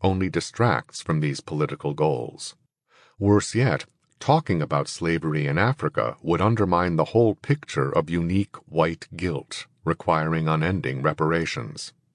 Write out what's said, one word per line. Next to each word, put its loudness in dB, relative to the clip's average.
only 0
distracts -2
from -2
these -4
political -4
goals. -4
Worse 4
yet, 2
talking 2
about 0
slavery -2
in 0
Africa 0
would 0
undermine 2
the 2
whole 4
picture -2
of 0
unique 0
white 0
guilt, -6
requiring 0
unending -2
reparations. -2